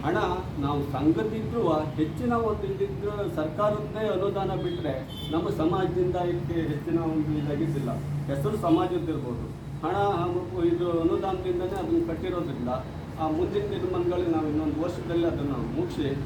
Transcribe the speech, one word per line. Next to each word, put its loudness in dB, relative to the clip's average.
ಹಣ 2
ನಾವು 0
ಸಂಘದಿದ್ರೂ 2
ಹೆಚ್ಚಿನ 0
ಒಂದು 0
ಇದಿದ್ರು -2
ಸರ್ಕಾರದ್ದೇ 0
ಅನುದಾನ 0
ಬಿಟ್ರೆ -2
ನಮ್ಮ 0
ಸಮಾಜದಿಂದ 2
ಇದಕ್ಕೆ 0
ಹೆಚ್ಚಿನ 0
ಒಂದು 0
ಇದಾಗಿದ್ದಿಲ್ಲ. 0
ಹೆಸರು 0
ಸಮಾಜದ್ದಿರ್ಬೋದು, 0
ಹಣ 0
ಹಾಗೂ 0
ಇದು 2
ಅನುದಾನದಿಂದನೇ 0
ಅದನ್ನ 2
ಕಟ್ಟಿರೋದ್ರಿಂದ -2
ಆ 0
ಮುಂದಿನ 2
ದಿನಮಾನಗಳಲ್ಲಿ 0
ನಾವು 2
ಇನ್ನೊಂದು 0
ವರ್ಷದಲ್ಲಿ 0
ಅದನ್ನು 0
ಮುಗಿಸಿ 0